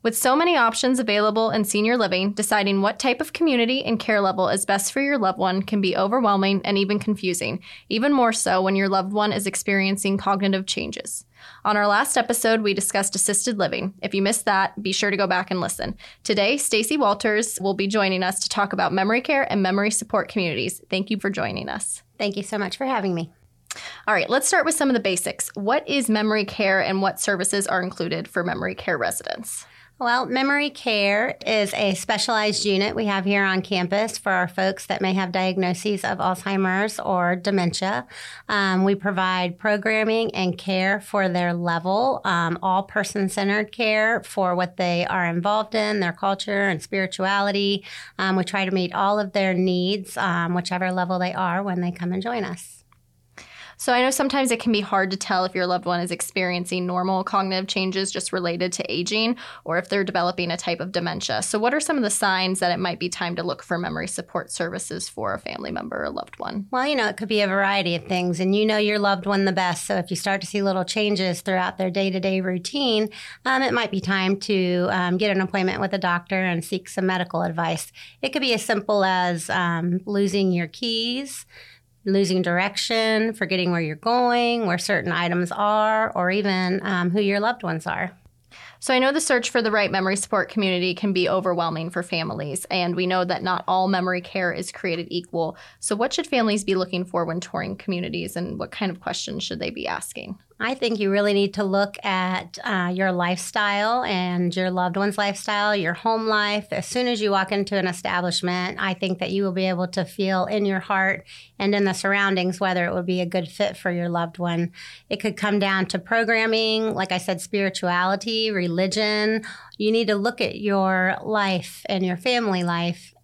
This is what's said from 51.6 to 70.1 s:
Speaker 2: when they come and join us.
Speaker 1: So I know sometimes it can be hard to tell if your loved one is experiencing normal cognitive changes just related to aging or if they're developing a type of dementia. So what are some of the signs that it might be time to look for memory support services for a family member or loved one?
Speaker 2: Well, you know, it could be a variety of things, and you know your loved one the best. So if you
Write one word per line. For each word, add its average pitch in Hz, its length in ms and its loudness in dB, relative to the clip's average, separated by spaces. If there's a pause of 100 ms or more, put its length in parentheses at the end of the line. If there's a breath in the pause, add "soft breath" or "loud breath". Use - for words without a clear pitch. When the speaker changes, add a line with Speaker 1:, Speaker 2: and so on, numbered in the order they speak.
Speaker 2:
when 180 180 -2
they 175 100 -2
come 175 220 -4
and 190 80 -2
join 233 220 -4
us. - 320 -10 (1040 loud breath)
Speaker 1:
So 254 140 2
I 247 80 6
know 262 80 4
sometimes 269 400 2
it 226 100 0
can 233 120 0
be 208 100 2
hard 190 300 0
to 196 60 -6
tell 185 280 0
if 185 80 -4
your 180 140 0
loved 180 180 0
one 175 140 0
is 175 100 -4
experiencing 180 800 -2
normal 185 360 0
cognitive 190 440 0
changes 190 440 -2
just - 220 -6
related 175 400 -2
to - 180 -6
aging 214 460 0 (280 loud breath)
or 165 120 0
if 175 100 -2
they're 202 160 0
developing 180 460 0
a 165 80 -2
type 170 220 -4
of 185 120 -6
dementia. 175 520 -2
So - 160 -2
what 240 160 2
are 311 40 2
some 311 160 0
of 269 60 2
the 208 80 2
signs 185 480 0
that 180 140 0
it 170 80 -2
might 175 200 -2
be 175 80 -4
time 175 280 -4
to 170 80 -4
look - 180 -4
for 170 160 -4
memory 170 300 -4
support - 440 -8
services - 580 -6
for 98 260 -4
a - 40 -6
family 67 300 -10
member - 340 -6
or 73 60 -4
loved - 300 -10
one? - 320 -6
Speaker 2:
Well, 254 160 0
you 294 80 0
know, 226 120 0
it 208 100 -4
could 220 100 -8
be 208 140 2
a 202 60 2
variety 196 460 2
of 165 140 -4
things, 180 320 0
and 190 160 2
you 214 100 4
know 214 120 2
your 208 200 2
loved 196 300 2
one 196 180 2
the 190 60 4
best. 180 340 0
So 202 120 0
if 175 120 -2
you 185 60 -2